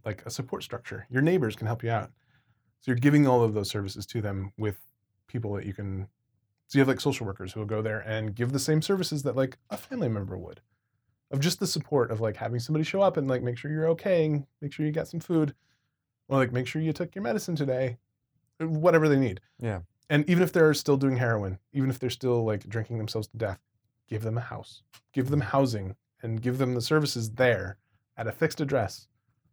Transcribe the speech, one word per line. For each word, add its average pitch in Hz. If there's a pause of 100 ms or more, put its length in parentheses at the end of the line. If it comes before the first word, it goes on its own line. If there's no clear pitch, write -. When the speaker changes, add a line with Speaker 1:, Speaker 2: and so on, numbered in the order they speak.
Speaker 1:
like, 107
a 101
support -
structure. -
Your 127
neighbors 147
can 110
help 120
you 117
out. 110 (680)
So -
you're 123
giving 143
all 123
of 107
those 104
services 101
to 117
them 98
with 104 (480)
people 113
that 98
you 98
can, 98 (600)
so -
you -
have, 135
like, 131
social 135
workers 95
who 110
will 107
go 110
there 107
and 110
give 120
the 135
same 156
services 165
that, 127
like, 135 (120)
a 208
family 214
member 101
would, - (680)
of 139
just 175
the 190
support 143
of, 110
like, 107
having 117
somebody 156
show 190
up 185
and, 139
like, 127
make 120
sure 147
you're 156
okay 165
and 147 (160)
make 147
sure 156
you 151
got 160
some 170
food, 160 (760)
or, 135
like, 127
make 123
sure 156
you 160
took 170
your 196
medicine 214
today, 131 (640)
whatever 160
they 139
need. 107 (180)
Speaker 2:
Yeah. 107 (300)
Speaker 1:
And 147
even 175
if 175
they're 156
still 143
doing 135
heroin, 107 (140)
even 135
if 123
they're 127
still, 120
like, 107
drinking 113
themselves 107
to -
death, 101 (480)
give 107
them 113
a 117
house, - (280)
give 135
them 147
housing, 110 (260)
and 113
give 127
them 127
the 120
services 139
there 107 (380)
at 113
a 110
fixed 165
address, 110 (440)